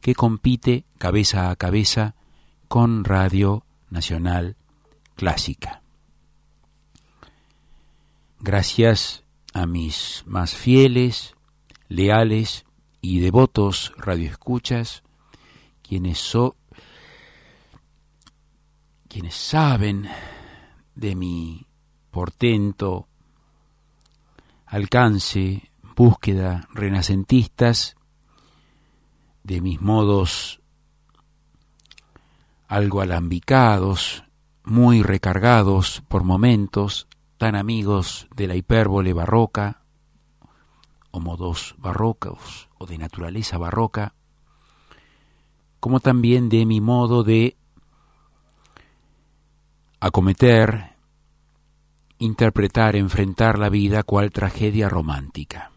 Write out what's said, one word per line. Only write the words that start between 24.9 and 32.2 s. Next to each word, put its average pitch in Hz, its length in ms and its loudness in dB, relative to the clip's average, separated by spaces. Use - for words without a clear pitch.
búsqueda 95 800 2
renacentistas, 104 1200 0
de 90 180 -6
mis 87 200 -4
modos 101 800 0